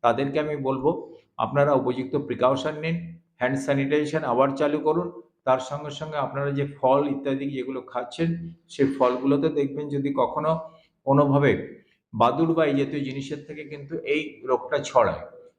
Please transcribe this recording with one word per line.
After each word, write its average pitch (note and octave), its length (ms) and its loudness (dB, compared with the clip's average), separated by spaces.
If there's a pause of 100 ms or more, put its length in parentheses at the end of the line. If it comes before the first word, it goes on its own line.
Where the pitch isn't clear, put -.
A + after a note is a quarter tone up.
তাদেরকে C3+ 380 2
আমি D3+ 160 -2
বলবো, C3+ 600 -2 (200)
আপনারা C#3+ 360 2
উপযুক্ত B2+ 420 0
প্রিকশন C#3 640 0
নিন, E3+ 400 -4 (180)
হ্যান্ড C3 220 0
স্যানিটাইজেশন D3 640 0
আবার C3+ 320 4
চালু D3 240 0
করুন। E3 420 -2 (240)
তার C3 140 4
সঙ্গে D3 320 -8
সঙ্গে D3+ 260 -8
আপনারা C#3 340 -4
যে C#3 140 -2
ফল C#3+ 420 2
ইত্যাদি C#3 420 -2
যেগুলো C3 320 -6
খাচ্ছেন, E3 720 -4 (180)
সেই C#3 160 2
ফলগুলোতে C3+ 640 2
দেখবেন C#3+ 400 -4
যদি C#3 280 -2
কখনো D3+ 420 0 (440)
কোনোভাবে C#3 760 4 (320)
বাদুড় B2+ 400 2
বা D#3+ 120 4
এই C#3 120 2
জাতীয় C#3 260 -2
জিনিসের C3+ 340 -8 (100)
থেকে D3+ 160 -12
কিন্তু D3 340 -12
এই D3+ 480 -4
রোগটা C3 320 0
ছড়ায়। A2 420 2 (380)